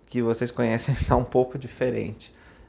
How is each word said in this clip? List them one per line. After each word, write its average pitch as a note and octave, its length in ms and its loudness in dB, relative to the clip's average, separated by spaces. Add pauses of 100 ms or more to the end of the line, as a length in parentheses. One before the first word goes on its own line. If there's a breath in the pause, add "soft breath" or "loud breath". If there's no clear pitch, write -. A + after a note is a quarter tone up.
que B2 160 -4
vocês A#2 300 0
conhecem A#2 480 0
<laughs> - 80 0
tá B2+ 80 4
um B2 80 4
pouco B2+ 340 2
diferente, A#2 800 -6 (340 loud breath)